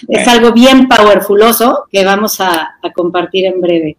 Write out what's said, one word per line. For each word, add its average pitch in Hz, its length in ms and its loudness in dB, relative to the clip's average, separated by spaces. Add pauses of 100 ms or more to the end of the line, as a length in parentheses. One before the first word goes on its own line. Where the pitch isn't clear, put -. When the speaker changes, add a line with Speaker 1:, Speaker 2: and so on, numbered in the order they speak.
Speaker 1:
Es 233 160 -4
Speaker 2:
Bueno. 247 60 2
Speaker 1:
algo 233 240 2
bien 254 340 4
powerfuloso 220 1040 2
que 196 100 0
vamos 196 380 -2
a, 170 420 -4
a 170 120 -8
compartir 180 500 -4
en 185 160 -4
breve. 170 380 -4